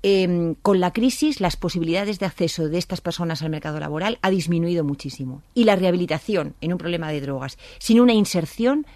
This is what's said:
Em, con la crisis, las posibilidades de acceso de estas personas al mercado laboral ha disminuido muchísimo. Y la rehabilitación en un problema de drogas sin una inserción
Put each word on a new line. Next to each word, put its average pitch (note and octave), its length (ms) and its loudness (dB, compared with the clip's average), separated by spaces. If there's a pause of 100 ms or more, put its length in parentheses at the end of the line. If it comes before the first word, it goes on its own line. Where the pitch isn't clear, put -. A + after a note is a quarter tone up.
Em, F3+ 540 2
con F#3+ 260 2
la F3+ 100 0
crisis, C4 480 0
las F3+ 160 0
posibilidades F3+ 640 -2
de F#3+ 60 -2
acceso E3 420 -2
de E3 120 -2
estas F3 200 -6
personas E3 420 -4
al D#3+ 100 -4
mercado D3+ 280 -6
laboral D#3 440 -4
ha F#3+ 80 2
disminuido E3+ 520 0
muchísimo. C#3 600 -8 (100)
Y A#3+ 100 4
la G3+ 140 6
rehabilitación F3 840 -2
en E3 140 -4
un - 60 -4
problema E3+ 320 -6
de D3 100 -4
drogas C3+ 360 -8 (200)
sin A#3 240 6
una B3 100 8
inserción A3 760 0 (100)